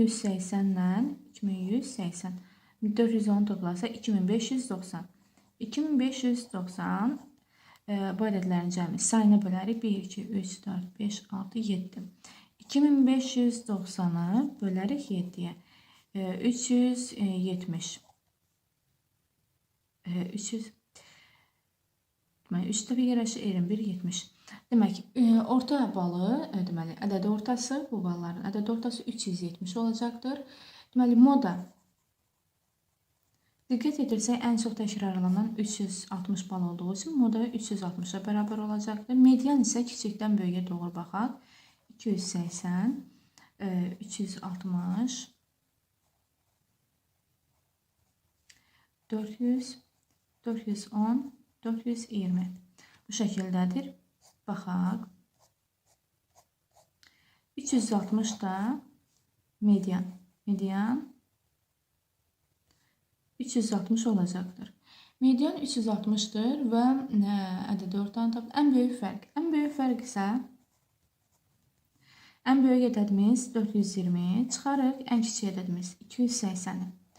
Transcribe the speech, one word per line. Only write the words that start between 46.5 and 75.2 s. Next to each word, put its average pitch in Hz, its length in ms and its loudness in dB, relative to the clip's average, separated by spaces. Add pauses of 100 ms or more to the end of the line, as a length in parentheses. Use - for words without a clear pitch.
dörd 214 300 -6
yüz, 247 380 -2 (680)
dörd 226 200 -4
yüz - 260 -4
on, 226 400 0 (320)
dörd 226 220 -4
yüz 240 240 -4
iyirmi. 180 360 -2 (640)
Bu 208 40 -12
şəkildədir. 185 800 -2 (540)
Baxaq. 185 600 -2 (2500)
Üç - 160 -6
yüz 226 200 2
altmış 214 500 0
da 208 380 -2 (800)
median. 185 440 4 (420)
Median 202 640 -2 (2250)
üç 247 160 -4
yüz 220 160 2
altmış 220 340 0
olacaqdır. 180 680 -2 (460)
Median 262 360 4
üç - 200 -4
yüz 226 120 0
altmışdır 214 840 0
və, 233 120 4 (240)
ə, 202 300 2 (360)
ədədi 185 260 -4
ortanı 226 320 -2
tapdı. 233 280 -6
Ən 285 140 6
böyük 247 260 4
fərq. 196 260 -6 (120)
Ən 330 140 0
böyük 294 260 0
fərq 262 260 0
isə, 196 220 -2 (2250)
ən 269 180 6
böyük 254 260 6
ədədimiz 208 640 4
dörd 214 200 0
yüz 196 220 2
iyirmi, 180 540 0
çıxarıq 269 600 0
ən 233 140 4